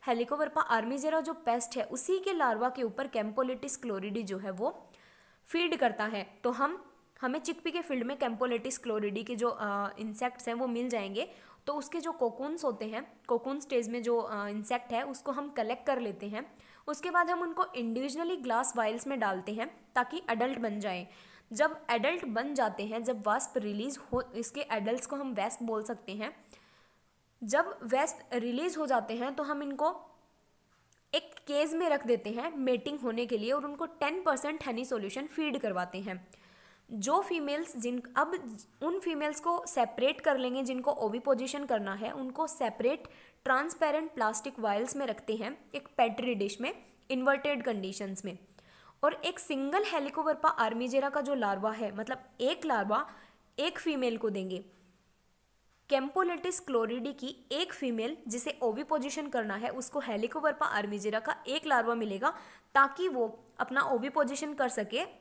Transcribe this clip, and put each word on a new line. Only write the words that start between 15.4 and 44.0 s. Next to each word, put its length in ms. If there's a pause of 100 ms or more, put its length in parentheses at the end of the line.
कलेक्ट 360
कर 140
लेते 280
हैं। 280 (300)
उसके 240
बाद 200
हम 120
उनको 220 (120)
इंडिविजुअली 600
ग्लास 400
वायल्स 300
में 140
डालते 320
हैं 420
ताकि 360
एडल्ट 280
बन 220
जाएं। 260 (460)
जब 380
एडल्ट 340
बन 300
जाते 320
हैं, 180
जब 220
वास्प 320
रिलीज 400
हो, 240 (120)
इसके 260
एडल्ट्स 460
को 100
हम 160
वेस्प 300
बोल 200
सकते 300
हैं, 320 (1000)
जब 380
वेस्प 500
रिलीज 440
हो 100
जाते 300
हैं 180
तो 80
हम 200
इनको 400 (1120)
एक 200 (120)
केज 280
में 140
रख 180
देते 240
हैं 260
मेटिंग 440
होने 260
के 120
लिए 140
और 120
उनको 220
टेन 360
परसेंट 440
हनी 180
सॉल्यूशन 420
फीड 320
करवाते 420
हैं। 280 (600)
जो 300
फीमेल्स 560
जिन, 260 (140)
अब 420 (240)
उन 180
फीमेल्स 400
को 260
सेपरेट 540
कर 180
लेंगे 240
जिनको 280
ओविपोजिशन 760
करना 300
है, 180
उनको 340
सेपरेट 600 (360)
ट्रांसपेरेंट 720